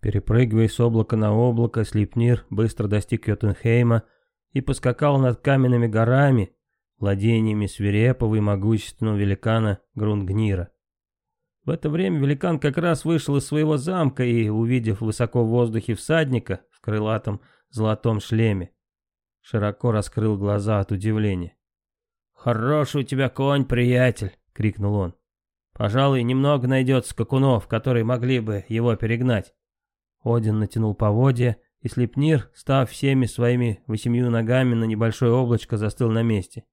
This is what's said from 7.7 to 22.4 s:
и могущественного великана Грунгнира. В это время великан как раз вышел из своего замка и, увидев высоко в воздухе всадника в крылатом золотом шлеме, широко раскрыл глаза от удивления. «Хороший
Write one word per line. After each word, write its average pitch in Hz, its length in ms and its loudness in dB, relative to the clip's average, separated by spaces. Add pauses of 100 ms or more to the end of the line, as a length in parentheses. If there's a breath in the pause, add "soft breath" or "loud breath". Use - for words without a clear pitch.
и 110 40 2
могущественного 104 800 -2
великана 101 600 0 (160)
Грунгнира. 104 760 -2 (920)
В - 40 -4
это 156 200 -4
время 175 300 -2
великан 147 400 -2
как 143 180 -2
раз 165 280 -2
вышел 147 320 0
из 135 80 -2
своего 151 320 0
замка 151 460 -2
и, 117 260 0
увидев 113 520 0
высоко 113 420 -2
в 110 60 0
воздухе 113 460 0
всадника 131 760 -2
в - 120 -20
крылатом 107 580 -4 (300 soft breath)
золотом 110 500 0
шлеме, 107 520 0 (680)
широко 104 500 -2
раскрыл 107 460 0
глаза 101 420 0
от 98 120 -4
удивления. 101 640 -2 (800)
«Хороший 135 680 -2